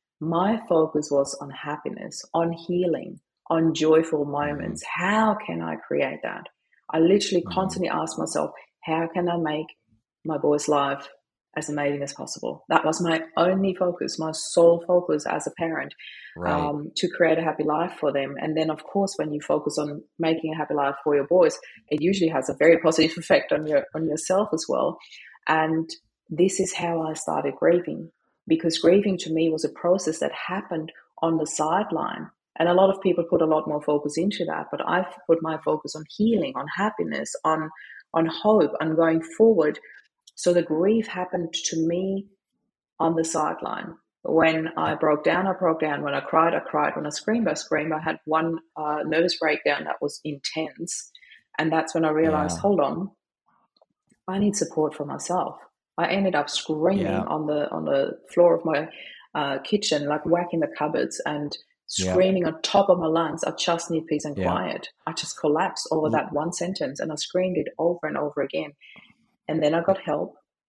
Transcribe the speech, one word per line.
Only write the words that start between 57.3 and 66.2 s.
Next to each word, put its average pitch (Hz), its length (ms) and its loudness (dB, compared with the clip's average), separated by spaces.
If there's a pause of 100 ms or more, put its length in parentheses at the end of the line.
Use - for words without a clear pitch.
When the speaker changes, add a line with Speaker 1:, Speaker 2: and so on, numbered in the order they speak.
Speaker 1:
the, 151 260 0
on 160 140 -4
the 139 320 0 (160)
floor 170 220 8
of 165 100 -2
my, 156 240 -2 (460)
uh, 139 240 -2
kitchen, 151 480 0
like, 147 180 -2
whacking 170 360 0
the 147 60 -2
cupboards - 580 -4
and 147 300 -6 (420)
Speaker 2:
Yeah. 185 160 0
Speaker 1:
screaming 185 340 2
on 160 160 -6
top 196 260 2
of 180 80 8
my 170 100 -2
lungs, 160 360 0
"I 160 80 -2
just 170 400 -2
need 160 160 -2
peace 151 180 -2
and 147 120 -6
Speaker 2:
Yeah. 92 120 0
Speaker 1:
quiet." 180 380 -4 (180)
I 165 80 -6
just - 260 -10
collapsed 160 520 0
over 156 160 2
Speaker 2:
L- - 60 0
Speaker 1:
that 151 200 0